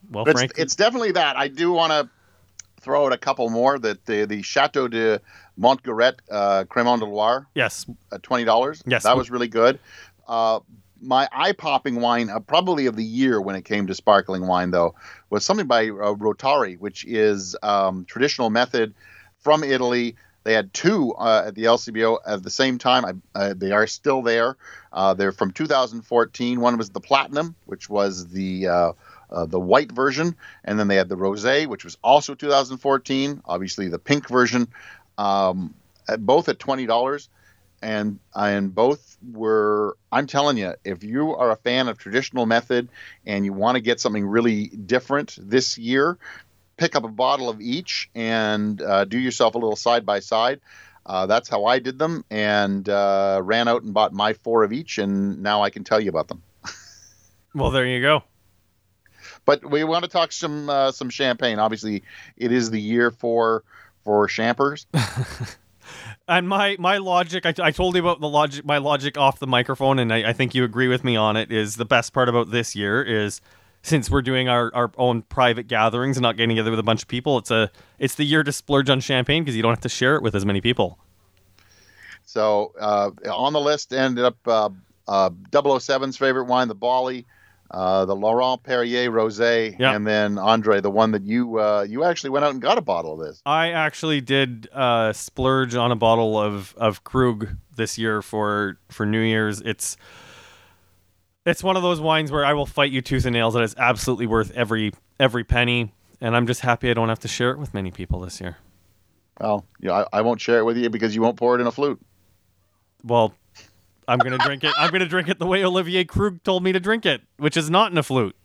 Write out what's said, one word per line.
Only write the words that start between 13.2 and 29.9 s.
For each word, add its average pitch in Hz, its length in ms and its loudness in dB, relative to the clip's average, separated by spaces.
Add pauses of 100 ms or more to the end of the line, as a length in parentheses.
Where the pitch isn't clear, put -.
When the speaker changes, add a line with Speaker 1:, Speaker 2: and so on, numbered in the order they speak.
Speaker 2:
when 98 160 -4
it 92 80 -10
came 104 220 -2
to 95 80 -4
sparkling 95 520 2
wine, 90 240 2
though, 85 240 2 (360)
was 104 160 -2
something 196 200 0
by, 117 180 4
uh, 104 300 -2
Rotari, 107 640 -2
which 101 280 -10
is, 104 560 0
um, 95 420 0
traditional 127 460 -2
method 113 420 0 (460)
from 151 260 2
Italy. 123 520 0 (280)
They 110 80 2
had 104 220 0
two, 165 400 0
uh, 110 320 2
at 104 80 -10
the 110 120 -2
L 117 120 6
C - 120 -8
B 110 140 0
O 113 220 2
at 101 160 -4
the 104 80 -12
same 131 280 0
time. 120 440 0 (120)
I, 101 40 -8
uh, 101 180 -2
they 95 160 -2
are 107 140 4
still 135 360 -2
there. 117 340 0 (360)
Uh, 95 220 2
they're 98 180 0
from 95 200 -2
two 156 140 -4
thousand 127 360 0
fourteen. 120 580 0
One 120 160 4
was 110 140 -4
the 101 100 -10
Platinum, 143 540 -2 (120)
which - 220 -14
was 98 400 -2
the, 92 400 -4
uh, 87 240 2 (380)
uh, 85 160 -4
the 90 140 -4
white 113 320 2